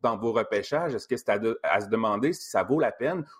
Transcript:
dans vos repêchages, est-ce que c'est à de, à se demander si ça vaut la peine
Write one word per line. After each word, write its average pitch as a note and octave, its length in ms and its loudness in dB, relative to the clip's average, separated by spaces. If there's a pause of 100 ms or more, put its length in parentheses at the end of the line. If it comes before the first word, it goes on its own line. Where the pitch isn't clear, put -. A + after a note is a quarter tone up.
dans A#2 160 0
vos A#2 140 -2
repêchages, A#2 640 0
est-ce - 120 -8
que B2 80 -2
c'est - 140 -2
à G#2 80 4
de, A2+ 240 0
à F#2+ 180 2
se G2+ 100 -8
demander A2 440 0
si - 160 -14
ça F#2+ 140 2
vaut C3+ 160 0
la A#2+ 120 2
peine D#3 320 -2 (160)